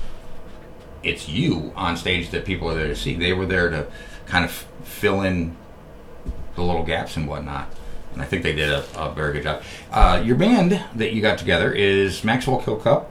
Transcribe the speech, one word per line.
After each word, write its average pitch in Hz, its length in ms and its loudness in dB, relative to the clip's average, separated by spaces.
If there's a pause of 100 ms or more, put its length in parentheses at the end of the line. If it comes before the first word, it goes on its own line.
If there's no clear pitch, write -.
(1040)
it's - 260 -4
you 87 460 0
on 87 220 0
stage 90 340 -2
that 82 140 -4
people 85 260 -2
are 80 40 -2
there 78 140 0
to 73 80 -2
see. 67 180 -4
They 87 180 0
were 92 140 0
there 90 240 2
to 76 160 -2 (400)
kind 87 180 0
of - 80 -4 (320)
fill 98 380 0
in 87 340 -2 (960)
the 87 80 -2
little 87 220 2
gaps 80 320 -2
and 76 100 0
whatnot, 71 420 -6 (440)
and 69 100 -4
I - 20 -2
think 85 200 -2
they 80 80 2
did 76 180 0
a, 69 140 0 (120)
a 78 160 -4
very 78 200 -2
good 73 100 -2
job. 76 200 -4 (280)
Uh, 90 340 6
your 123 120 4
band 185 440 6 (140)
that 113 180 0
you 110 100 2
got 104 160 4
together 92 340 2
is 98 500 4
Maxwell 127 400 2
Kilcup 117 480 4